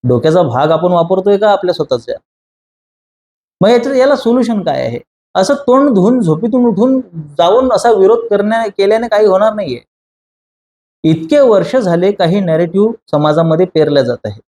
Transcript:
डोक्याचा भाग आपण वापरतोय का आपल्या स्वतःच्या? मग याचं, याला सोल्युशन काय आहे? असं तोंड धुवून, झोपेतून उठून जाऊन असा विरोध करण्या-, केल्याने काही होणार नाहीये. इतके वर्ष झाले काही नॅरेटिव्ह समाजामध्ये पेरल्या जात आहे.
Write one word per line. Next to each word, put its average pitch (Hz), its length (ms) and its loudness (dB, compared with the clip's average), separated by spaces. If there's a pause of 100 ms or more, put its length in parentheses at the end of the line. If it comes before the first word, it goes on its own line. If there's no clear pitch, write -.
डोक्याचा 156 340 2
भाग 135 280 -2
आपण 170 220 0
वापरतोय 185 460 0
का 208 120 2
आपल्या 190 240 -2
स्वतःच्या? 127 400 -6 (1500)
मग 190 80 2
याचं, 240 260 0
याला 262 220 2
सोल्युशन 233 460 -2
काय 135 200 -4
आहे? 120 160 -6 (360)
असं - 200 0
तोंड 262 400 2
धुवून, 220 260 2
झोपेतून 214 460 0
उठून 247 340 0 (380)
जाऊन 233 340 2
असा 226 180 0
विरोध 214 280 4 (120)
करण्या-, 214 380 -2
केल्याने 208 400 0
काही 214 180 2
होणार 208 280 2
नाहीये. 156 260 -8 (1200)
इतके 160 380 0
वर्ष 214 360 2
झाले 185 360 0
काही 196 280 0
नॅरेटिव्ह 175 520 0 (180)
समाजामध्ये 160 560 0
पेरल्या 147 360 0
जात 120 220 -4
आहे. 104 160 -10 (120)